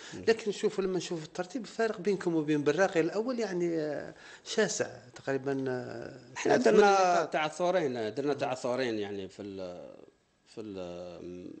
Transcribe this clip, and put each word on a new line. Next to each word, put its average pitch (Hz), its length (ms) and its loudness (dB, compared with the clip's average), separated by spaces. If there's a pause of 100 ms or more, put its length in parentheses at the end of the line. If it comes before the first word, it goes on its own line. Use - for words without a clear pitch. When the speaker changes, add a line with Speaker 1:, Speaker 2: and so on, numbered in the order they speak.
(140)
Speaker 1:
مم. - 140 -10
Speaker 2:
لكن 220 220 2
نشوفوا 196 340 -2
لما 190 120 -2
نشوف 165 280 -4
الترتيب، 180 380 -8
الفارق 214 380 -2
بينكم 180 340 0
وبين 151 300 2
براقي 165 360 4
الأول 214 380 0
يعني، 175 420 0
آه، 151 340 -6 (300)
شاسع - 460 0 (240)
تقريبًا، 135 540 -2
آه، 123 500 -6 (180)
Speaker 1:
احنا - 220 4
Speaker 2:
ثمان 226 180 6
Speaker 1:
درنا 202 160 10
Speaker 2:
نقاط. 185 400 4
Speaker 1:
تعثرين، 156 840 0
درنا 143 180 0
Speaker 2:
مم. 131 60 -2
Speaker 1:
تعثرين 123 600 0
يعني 101 300 -6
في - 140 -14
ال-، 90 520 -10 (520)
في - 140 -14
ال-، 90 880 -10 (100)